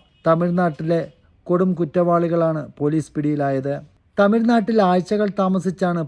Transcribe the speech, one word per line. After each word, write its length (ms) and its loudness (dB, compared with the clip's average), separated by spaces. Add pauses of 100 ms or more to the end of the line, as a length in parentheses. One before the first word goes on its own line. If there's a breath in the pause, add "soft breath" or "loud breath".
(260)
തമിഴ്നാട്ടിലെ 720 0 (500)
കൊടും 300 2
കുറ്റവാളികളാണ് 840 0 (160)
പോലീസ് 360 -2
പിടിയിലായത്. 600 -2 (460)
തമിഴ്നാട്ടിൽ 580 2 (120)
ആഴ്ചകൾ 380 0 (100)
താമസിച്ചാണ് 680 -2